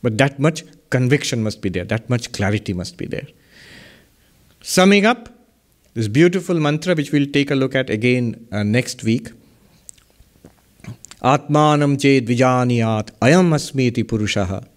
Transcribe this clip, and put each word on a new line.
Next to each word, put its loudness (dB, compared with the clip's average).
But -2
that 0
much -2
conviction 0
must -6
be -2
there, -6
that -4
much -4
clarity -2
must -8
be -10
there. -8
Summing 4
up, -2
this -4
beautiful 2
mantra 0
which -2
we'll 2
take 0
a 0
look -2
at -2
again, -2
uh, -2
next -2
week. -2
"Atmanam 2
ched 2
vijaniyat 0
ayam 4
asmiti -2
purushaha. -4